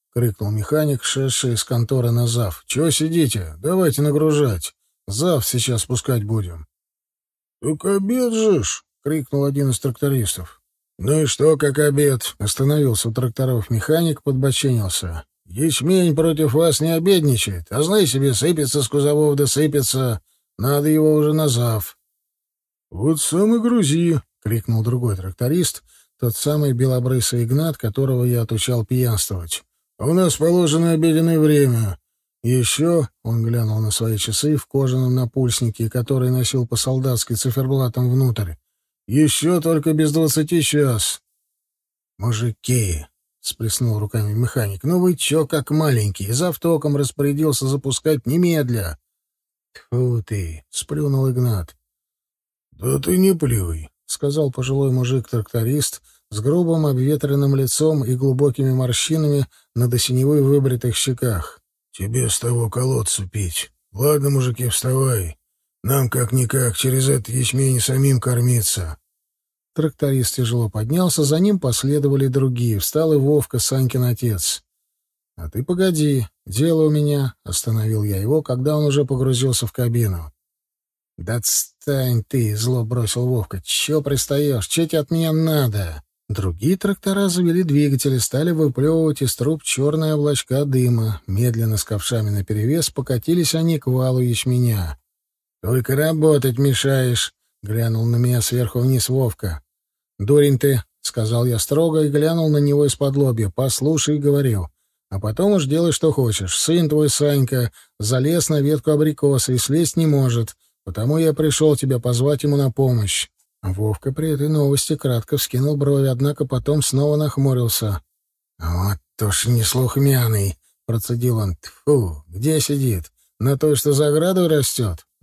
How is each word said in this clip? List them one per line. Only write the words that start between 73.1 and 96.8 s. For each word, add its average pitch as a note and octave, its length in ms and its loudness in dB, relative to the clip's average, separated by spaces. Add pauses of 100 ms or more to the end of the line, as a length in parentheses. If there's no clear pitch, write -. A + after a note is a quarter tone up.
и D3 40 4
Вовка, C#3 420 2
Санькин B2+ 460 0
отец. A2+ 600 -2 (720)
«А D#2+ 140 -10
ты A2 120 -6
погоди, D3+ 640 0 (200)
дело D#3 380 2
у D#3 60 4
меня», — D3 440 0 (100)
остановил A2 580 -2
я G#2 140 -2
его, C3 260 0
когда C#3 360 -2
он D3+ 80 2
уже C#3+ 180 2
погрузился B2+ 640 0
в - 60 -8
кабину. A2 600 -2 (840)
«Да G2+ 180 -6
отстань B2+ 920 -2
ты», — A2 300 0
зло A#2+ 280 -2
бросил A#2+ 420 -2
Вовка. G#2+ 360 -2
«Чё - 380 -2
пристаёшь? C#3 680 0
Чё E3 180 0
тебе D#3 140 0
от C#3 100 -6
меня E3 220 0
надо?» B2 720 0 (280)
Другие F#2+ 480 -2
трактора G3 500 0
завели F3 340 2
двигатели, C#3+ 540 2
стали D3 360 -2
выплёвывать D#3 680 0
из B2+ 160 -2
труб D3+ 260 -2
чёрные D#3 520 0
облачка C#3+ 500 0
дыма. A#2+ 640 0
Медленно A2 500 0
с - 80 -4
ковшами G#2+ 460 -4
наперевес G#2+ 580 -2
покатились C#3+ 640 -2
они D#3+ 240 0
к - 100 -6
валу B2+ 320 0
ячменя. A#2+ 800 0 (640)
«Только B2+ 320 0
работать D3+ 640 2
мешаешь», — C3 720 0 (300)